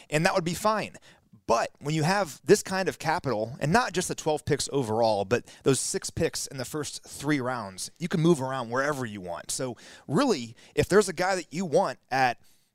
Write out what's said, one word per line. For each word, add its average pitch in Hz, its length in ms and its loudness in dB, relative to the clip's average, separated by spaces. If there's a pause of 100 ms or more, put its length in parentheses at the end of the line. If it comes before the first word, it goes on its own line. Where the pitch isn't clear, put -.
and 156 160 2
that 190 100 4
would 185 80 2
be 175 100 -2
fine. 202 440 -2 (500)
But 190 320 2
when 151 160 -2
you 156 80 2
have 180 400 0
this 185 180 6
kind 185 280 -2
of 123 100 -8
capital, 131 640 -2
and 151 100 0
not 220 220 2
just 180 160 -2
the 147 60 -4
twelve 151 280 -2
picks - 300 -2
overall, 110 500 2
but 110 220 0 (180)
those 135 160 4
six - 300 -4
picks - 360 -4
in 135 120 -14
the 123 80 -8
first - 420 -10
three 143 320 -2
rounds, 117 580 -6
you 170 120 -6
can 180 100 0
move 156 220 4
around 131 280 -4
wherever 135 360 0
you 104 160 -10
want. 85 280 -10
So 127 280 -6 (320)
really, 147 480 2 (180)
if 139 140 2
there's 202 180 6
a 180 60 -6
guy 185 220 0
that 175 180 -6
you 185 120 -2
want 156 320 2 (140)
at 127 260 2 (380)